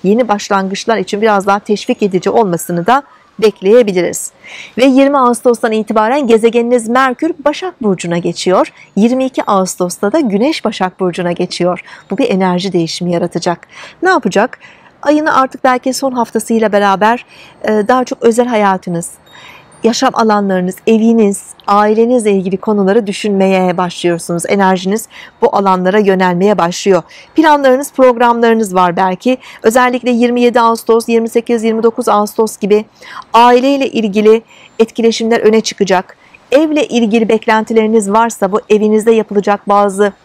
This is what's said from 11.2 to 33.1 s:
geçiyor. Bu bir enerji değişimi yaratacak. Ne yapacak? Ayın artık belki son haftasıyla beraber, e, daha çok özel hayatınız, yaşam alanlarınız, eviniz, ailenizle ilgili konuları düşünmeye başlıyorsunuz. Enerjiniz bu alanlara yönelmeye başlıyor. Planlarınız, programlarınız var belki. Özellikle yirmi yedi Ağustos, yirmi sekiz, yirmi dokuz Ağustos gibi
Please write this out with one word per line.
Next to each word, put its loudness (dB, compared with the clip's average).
geçiyor. -4
Bu -6
bir 0
enerji -2
değişimi -4
yaratacak. -4
Ne 0
yapacak? 0
Ayın 0
artık -2
belki 0
son -4
haftasıyla -2
beraber, 0
e, -4
daha 0
çok -8
özel 2
hayatınız, -2
yaşam 0
alanlarınız, 0
eviniz, 2
ailenizle 2
ilgili -2
konuları 0
düşünmeye 0
başlıyorsunuz. -4
Enerjiniz 0
bu 2
alanlara 2
yönelmeye 2
başlıyor. 0
Planlarınız, 2
programlarınız 2
var 2
belki. -2
Özellikle 0
yirmi 0
yedi 2
Ağustos, 0
yirmi 0
sekiz, -2
yirmi -2
dokuz 0
Ağustos -2
gibi 0